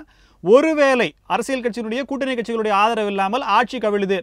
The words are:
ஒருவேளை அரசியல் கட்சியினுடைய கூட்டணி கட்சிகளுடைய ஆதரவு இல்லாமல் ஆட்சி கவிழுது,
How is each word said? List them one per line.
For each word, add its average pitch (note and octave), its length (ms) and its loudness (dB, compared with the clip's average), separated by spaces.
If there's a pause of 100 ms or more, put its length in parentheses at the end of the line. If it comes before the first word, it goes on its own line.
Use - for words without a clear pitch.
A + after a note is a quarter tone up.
(440)
ஒருவேளை C4+ 640 4 (200)
அரசியல் A#3 360 -4
கட்சியினுடைய A#3 420 -6
கூட்டணி C4 300 -4
கட்சிகளுடைய A3+ 380 -4
ஆதரவு G#3+ 380 0
இல்லாமல் G3 360 -2
ஆட்சி A3 320 0
கவிழுது, G#3 440 -2